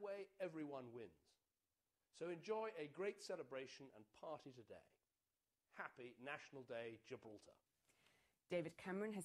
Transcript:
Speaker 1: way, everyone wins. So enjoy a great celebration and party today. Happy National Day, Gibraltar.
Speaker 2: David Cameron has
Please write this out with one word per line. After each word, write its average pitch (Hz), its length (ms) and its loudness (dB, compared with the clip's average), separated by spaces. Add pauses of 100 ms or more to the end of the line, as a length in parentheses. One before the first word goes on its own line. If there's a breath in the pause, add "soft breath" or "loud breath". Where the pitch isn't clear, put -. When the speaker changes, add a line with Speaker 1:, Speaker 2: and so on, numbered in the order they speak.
Speaker 1:
way, 202 240 0 (160)
everyone 143 480 0
wins. 113 400 -8 (880)
So 165 80 2
enjoy 208 480 2
a 151 160 0
great 202 320 0
celebration 135 720 -2
and 107 80 -12 (160)
party 151 320 -2
today. 104 320 -10 (960)
Happy 123 400 -4
National 135 480 -2
Day, 117 400 0
Gibraltar. 110 480 -6 (960 soft breath)
Speaker 2:
David 170 240 6
Cameron 202 380 4
has 190 120 2